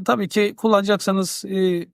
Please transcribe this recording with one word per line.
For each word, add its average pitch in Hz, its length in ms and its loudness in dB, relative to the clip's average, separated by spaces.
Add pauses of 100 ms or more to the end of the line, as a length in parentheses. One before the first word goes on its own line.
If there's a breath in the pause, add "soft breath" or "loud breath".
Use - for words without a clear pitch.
E, - 20 -10
tabii 214 240 0
ki 208 300 0
kullanacaksanız, 196 880 0
e, 185 480 0